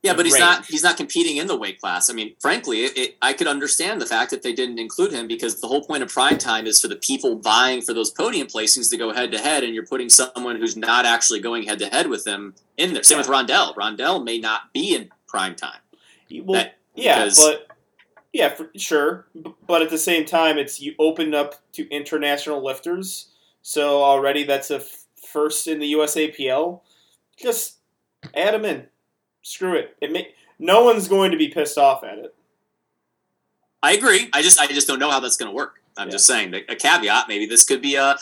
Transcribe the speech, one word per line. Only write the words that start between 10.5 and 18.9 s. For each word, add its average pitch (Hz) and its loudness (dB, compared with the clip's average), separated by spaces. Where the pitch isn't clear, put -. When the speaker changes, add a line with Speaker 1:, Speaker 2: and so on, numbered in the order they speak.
Speaker 1:
who's 110 -4
not 117 2
actually 117 2
going 117 -6
head 104 -6
to 98 -4
head 135 0
with 110 -6
them 101 -8
in 175 0
there. 113 -4
Same 151 6
Speaker 2:
Yeah. 139 -2
Speaker 1:
with 131 -2
Rondell. 135 2
Rondell 123 -2
may 117 -4
not 110 -4
be 165 0
in 113 -6
prime 92 -4
time. 55 -12
Speaker 2:
Well, 190 0
Speaker 1:
That, - -8
Speaker 2:
yeah, 214 4
Speaker 1:
because 104 4
Speaker 2:
but 151 4
yeah, 165 2
for - -8
sure. 156 -2